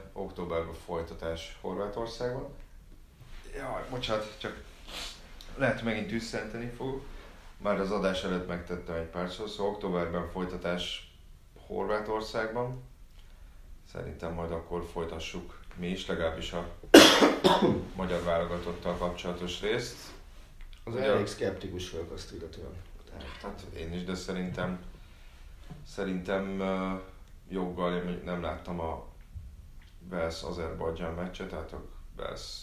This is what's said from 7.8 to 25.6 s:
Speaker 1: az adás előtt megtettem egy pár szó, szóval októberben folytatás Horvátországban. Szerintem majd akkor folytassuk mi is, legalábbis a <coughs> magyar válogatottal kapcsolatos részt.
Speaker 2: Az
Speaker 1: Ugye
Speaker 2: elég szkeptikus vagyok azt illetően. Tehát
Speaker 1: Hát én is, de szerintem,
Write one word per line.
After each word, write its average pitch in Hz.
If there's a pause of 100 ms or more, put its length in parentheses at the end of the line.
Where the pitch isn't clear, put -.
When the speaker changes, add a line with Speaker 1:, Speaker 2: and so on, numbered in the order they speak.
Speaker 1:
az 95
adás 95
előtt 90
megtettem 87
egy 82
pár 90
szó, 107
szóval 101
októberben 87
folytatás 90 (540)
Horvátországban. 110 (1120)
Szerintem 82
majd 85
akkor 85
folytassuk 82 (160)
mi 87
is, 95
legalábbis 82
a 87 (640)
<coughs> -
magyar 87
válogatottal 87
kapcsolatos 87
részt. 117 (880)
Speaker 2:
Az 117
Speaker 1:
Ugye 127
Speaker 2:
elég 104
szkeptikus 90
vagyok 82
azt -
illetően. 82 (380)
Tehát 85 (160)
Speaker 1:
Hát - (120)
én 82
is, 90
de 92
szerintem, 90 (1040)